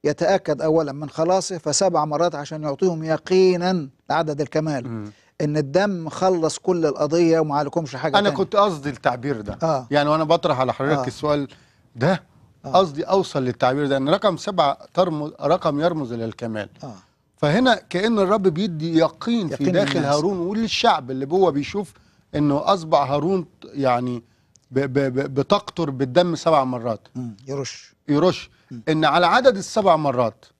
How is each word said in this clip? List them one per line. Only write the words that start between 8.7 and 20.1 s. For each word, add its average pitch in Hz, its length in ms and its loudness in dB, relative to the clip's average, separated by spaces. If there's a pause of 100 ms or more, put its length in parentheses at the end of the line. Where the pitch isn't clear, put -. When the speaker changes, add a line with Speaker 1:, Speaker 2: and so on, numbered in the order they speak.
Speaker 2:
التعبير 123 500 -4
ده. 101 220 -10
Speaker 1:
آه. 143 280 -2
Speaker 2:
يعني 147 180 2
وأنا 156 160 2
بطرح 156 360 2
على 127 120 2
حضرتك 143 260 0
Speaker 1:
آه. 131 80 -4
Speaker 2:
السؤال 147 420 -2 (480)
ده، 156 260 0 (420)
Speaker 1:
آه. 139 80 -12
Speaker 2:
قصدي 165 300 2
أوصل 180 420 0
للتعبير 131 420 0
ده، 139 100 0
إن 135 120 -2
رقم 185 280 2
سبعة 160 420 0 (160)
ترمز، 160 460 0
رقم 151 400 0
يرمز 156 320 -2
إلى 113 120 -6
الكمال. 110 440 -8 (160)
Speaker 1:
آه. 120 100 -16 (420)
Speaker 2:
فهنا 220 380 2
كأن 214 440 -2
الرب 196 240 2
بيدي 165 560 0
يقين 180 500 0
في 143 60 -6
Speaker 1:
يقين 143 180 0
Speaker 2:
داخل 190 240 2
Speaker 1:
للناس. 143 180 2